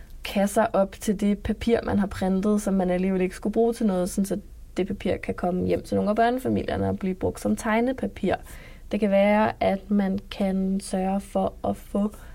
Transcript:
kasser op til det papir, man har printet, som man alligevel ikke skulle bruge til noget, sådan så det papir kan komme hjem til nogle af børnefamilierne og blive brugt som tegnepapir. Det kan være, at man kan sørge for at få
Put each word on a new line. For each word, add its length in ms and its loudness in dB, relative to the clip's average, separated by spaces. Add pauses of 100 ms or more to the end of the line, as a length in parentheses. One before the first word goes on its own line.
(240)
kasser 480 2
op 280 2
til 200 -2
det 180 2
papir, 460 0
man 140 0
har 80 2
printet, 560 0
som 120 0
man 160 2
alligevel 300 2
ikke 160 0
skulle 160 -4
bruge 220 4
til 120 0
noget, 240 2
sådan 160 0
så 120 -2 (380)
det 100 0
papir 300 -2
kan 180 -6
komme 320 0
hjem 160 0
til 120 -4
nogle 160 2
af 60 0
børnefamilierne 720 0
og 100 -2
blive 160 -2
brugt 260 -4
som 160 0
tegnepapir. 800 0 (580)
Det 80 0
kan 100 2
være, 500 6
at 300 0
man 280 2 (120)
kan 500 0
sørge 400 -2
for 320 -2 (160)
at 80 -2
få 360 -2 (220)